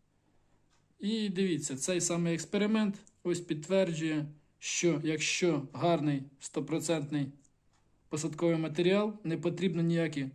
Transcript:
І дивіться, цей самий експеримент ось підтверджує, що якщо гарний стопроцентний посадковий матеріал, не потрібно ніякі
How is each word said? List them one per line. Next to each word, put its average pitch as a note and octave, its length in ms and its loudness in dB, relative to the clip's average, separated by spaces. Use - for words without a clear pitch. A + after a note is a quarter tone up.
І G#3+ 300 0
дивіться, F3 480 0
цей F3 240 -2
самий E3+ 320 0
експеримент G3+ 640 0
ось F3 160 0
підтверджує, D#3+ 880 0
що D#3+ 440 0
якщо D#3 680 0
гарний D3 500 2
стопроцентний D3+ 880 -2
посадковий D#3+ 480 0
матеріал, F3 560 2
не D#3+ 140 -2
потрібно E3+ 440 0
ніякі D#3+ 540 0